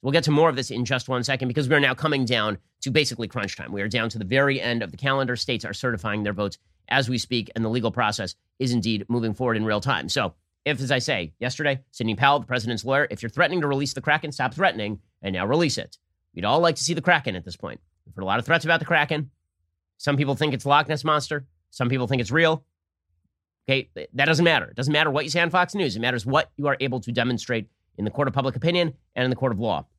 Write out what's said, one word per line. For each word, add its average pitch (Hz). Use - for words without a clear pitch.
We'll 135
get 135
to 151
more 151
of 135
this 131
in 117
just 127
one 123
second 131
because 127
we 151
are 147
now 131
coming 139
down 107
to 135
basically 123
crunch 101
time. 64
We 98
are 107
down 113
to 110
the 104
very 135
end 117
of 90
the -
calendar. 135
States -
are 98
certifying 107
their 104
votes 101
as 127
we 123
speak, 113
and 113
the 110
legal 117
process 107
is 127
indeed 110
moving 113
forward 120
in 107
real 104
time. 98
So 101
if, 143
as 131
I 127
say, 95
yesterday, 135
Sidney 113
Powell, 143
the 113
president's 120
lawyer, 135
if -
you're 117
threatening 170
to 147
release 139
the 127
Kraken, 151
stop 131
threatening 110
and 98
now 92
release 147
it. -
We'd 90
all 131
like 165
to -
see 170
the -
Kraken 147
at -
this 87
point. 69
We've -
heard 98
a 95
lot 104
of 123
threats 160
about 165
the 160
Kraken. 147
Some 143
people 139
think 151
it's 135
Loch 143
Ness 151
Monster. 147
Some 120
people 123
think 131
it's 107
real. 160
Okay, 135
th-, -
that 139
doesn't 160
matter. 151
It -
doesn't 131
matter -
what 147
you 143
say 165
on 170
Fox 180
News. 151
It 110
matters 120
what 139
you 143
are 143
able 131
to 120
demonstrate 117
in 98
the 107
court 139
of 117
public 135
opinion 170
and 127
in 127
the 123
court 127
of 98
law. 90